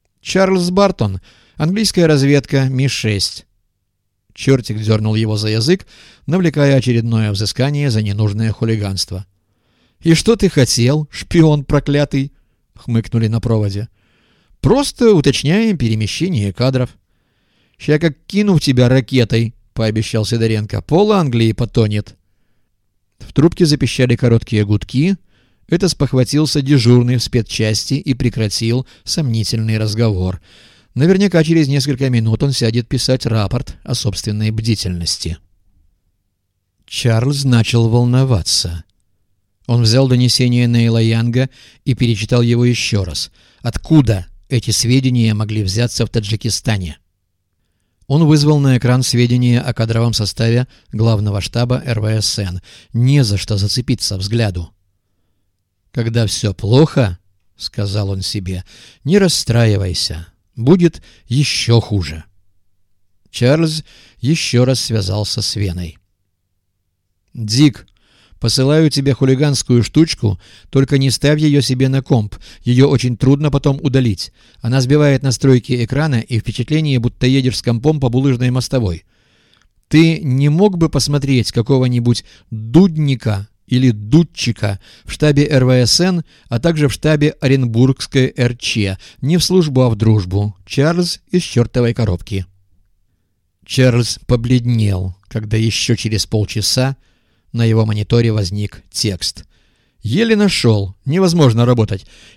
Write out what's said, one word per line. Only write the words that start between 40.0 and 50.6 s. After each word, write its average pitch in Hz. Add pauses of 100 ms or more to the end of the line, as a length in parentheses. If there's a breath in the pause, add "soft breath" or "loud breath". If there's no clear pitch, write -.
донесение 123
Нейла 117
Янга 117 (360 soft breath)
и 127
перечитал 117
его 120
еще 113
раз. 78 (320 soft breath)
Откуда 113 (240)
эти 117
сведения 123
могли 107
взяться 110
в -
Таджикистане? 101 (1080)
Он 156
вызвал 147
на 135
экран 127
сведения 123
о 123
кадровом 113
составе 117 (260 soft breath)